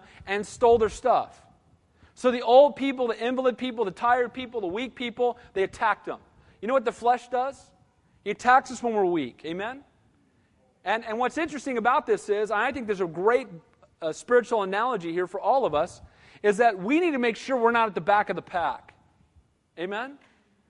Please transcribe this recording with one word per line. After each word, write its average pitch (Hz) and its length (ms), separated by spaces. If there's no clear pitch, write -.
and 202 180
stole 233 320
their 214 120
stuff. 190 520
So - 160
the 247 140
old 262 320
people, 262 320
the 214 120
invalid 247 380
people, 247 260
the 190 60
tired 240 420
people, 240 300
the 190 60
weak 220 260
people, 240 460
they 190 100
attacked 208 420
them. 143 140
You 196 60
know 254 80
what 254 100
the 233 60
flesh 240 380
does? 254 420
He 196 60
attacks 247 420
us 240 120
when 233 100
we're 208 120
weak. 160 380
Amen? 208 400
And, 220 220
and 220 120
what's 247 220
interesting 277 400
about 240 260
this - 240
is, 208 220
I 226 200
think 247 140
there's 202 160
a 185 60
great, 208 400
uh, 160 80
spiritual 233 500
analogy 196 500
here 180 140
for 185 140
all 220 260
of 160 80
us, 156 260
is 208 140
that 208 200
we 220 220
need 349 140
to 277 40
make 240 200
sure 269 200
we're 233 140
not 233 160
at 196 80
the 196 60
back 202 280
of 190 60
the 160 80
pack. 160 500
Amen? 220 400